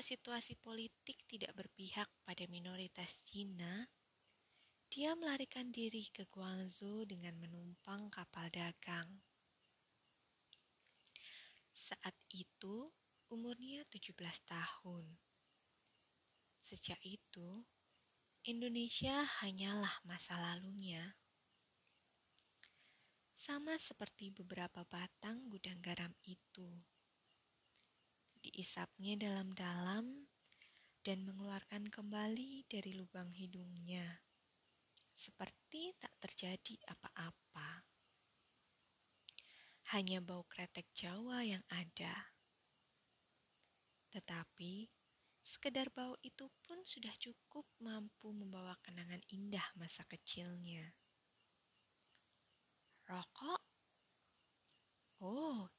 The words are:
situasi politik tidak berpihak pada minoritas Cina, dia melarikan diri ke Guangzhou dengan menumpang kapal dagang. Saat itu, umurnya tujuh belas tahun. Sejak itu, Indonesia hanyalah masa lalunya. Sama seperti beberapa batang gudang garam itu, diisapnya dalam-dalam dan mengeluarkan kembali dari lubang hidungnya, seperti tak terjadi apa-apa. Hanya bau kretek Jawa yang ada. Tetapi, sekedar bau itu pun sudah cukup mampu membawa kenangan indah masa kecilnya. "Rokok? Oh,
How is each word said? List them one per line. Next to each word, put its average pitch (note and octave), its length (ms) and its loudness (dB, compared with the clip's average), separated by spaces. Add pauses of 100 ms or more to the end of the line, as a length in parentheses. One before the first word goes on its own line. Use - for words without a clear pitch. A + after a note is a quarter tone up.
situasi - 560 0
politik A3+ 720 -4
tidak G#3 240 -2
berpihak F#3+ 560 -2 (160)
pada F3+ 240 -2
minoritas F3+ 720 -4
Cina, G3 640 0 (1040)
dia D4+ 240 8
melarikan C4+ 560 4
diri A3+ 380 2
ke - 180 -6
Guangzhou F#3+ 800 0
dengan F3 320 -4
menumpang F3 720 -4
kapal E3+ 400 -2
dagang. E3+ 720 -2 (2500)
Saat - 400 -4 (160)
itu, G3 560 -4 (480)
umurnya A#3+ 560 -4
tujuh - 240 -6
belas E3+ 320 -2
tahun. E3+ 720 -2 (1400)
Sejak - 400 -4
itu, F#3+ 640 -8 (800)
Indonesia A#3+ 800 6 (160)
hanyalah G3 640 4
masa F3 320 -2
lalunya. F3+ 800 0 (2250)
Sama D4+ 480 2
seperti - 500 -2
beberapa F3+ 560 -4
batang G#3 640 -2
gudang F#3 320 -4
garam F3 320 0 (160)
itu, F3+ 400 -10 (1800)
diisapnya - 720 0
dalam-dalam G3 1120 4 (720)
dan F#3+ 240 4
mengeluarkan G3 640 -2
kembali A3 800 2
dari F#3+ 260 0
lubang F3+ 400 -4
hidungnya, F3+ 880 -2 (880)
seperti - 880 -4
tak - 240 -4
terjadi F#3+ 640 -2
apa-apa. E3 1000 -6 (2000)
Hanya F#3 320 6
bau F3 240 -2
kretek - 480 -4
Jawa A3+ 480 0
yang G3 260 4
ada. F3 640 0 (1800)
Tetapi, F3+ 720 -2 (560)
sekedar C4 480 4
bau B3+ 320 -2
itu C4 240 -8 (160)
pun F4 240 -8
sudah A3+ 320 -2
cukup - 480 -6 (160)
mampu G#3+ 480 -4
membawa F#3+ 500 -4
kenangan F3 400 -4 (140)
indah G3+ 400 2
masa E3+ 320 -2
kecilnya. E3+ 880 -4 (2000)
"Rokok? G#3+ 560 0 (1600)
Oh, A3 480 2 (100)